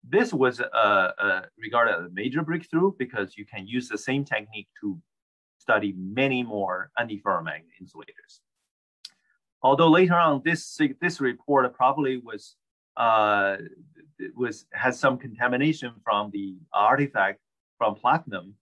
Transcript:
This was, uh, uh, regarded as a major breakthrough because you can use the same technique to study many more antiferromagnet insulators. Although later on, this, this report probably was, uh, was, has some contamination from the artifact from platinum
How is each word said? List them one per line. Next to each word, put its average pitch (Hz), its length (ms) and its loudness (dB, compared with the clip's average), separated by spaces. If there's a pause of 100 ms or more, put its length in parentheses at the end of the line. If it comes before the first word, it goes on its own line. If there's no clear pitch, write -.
This 226 240 2
was, 127 300 2
uh, 120 120 -2
uh, 101 680 2 (160)
regarded 113 380 0
as 85 100 -6
a 87 80 -16
major 127 300 -2
breakthrough 170 540 0
because 113 380 -6
you 104 100 -16
can 98 220 -14
use 123 220 -6
the 104 80 -8
same 135 260 -2
technique 107 440 -8 (140)
to 95 200 -8 (560)
study 104 400 0
many 123 460 -2
more 95 540 -6
antiferromagnet 92 680 -4 (180)
insulators. - 580 -20 (1200)
Although 139 280 6
later 175 240 6
on, 156 320 4
this, - 340 -4 (220)
this 175 180 -4
report 127 540 0
probably 131 440 0
was, 113 380 -16 (400)
uh, 104 640 2 (760)
was, 120 360 -6
has 127 260 -2
some 131 200 2
contamination 123 760 -2 (120)
from 104 280 -2
the 98 240 -8 (160)
artifact 110 680 2 (360)
from 107 180 0
platinum 107 680 -2